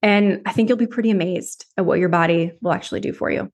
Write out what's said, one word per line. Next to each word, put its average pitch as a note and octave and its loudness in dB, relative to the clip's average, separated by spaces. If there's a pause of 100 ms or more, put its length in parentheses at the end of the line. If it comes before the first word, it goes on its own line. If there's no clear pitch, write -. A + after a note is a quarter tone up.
And G#3 2
I - -6
think A3 2
you'll A#3+ 2
be A#3 2
pretty A3+ -2
amazed F3+ -2 (100)
at F#3+ 0
what - 2
your F3+ 2
body E3+ 2 (100)
will A#3 0
actually - -6
do - -6
for - -4
you. - -4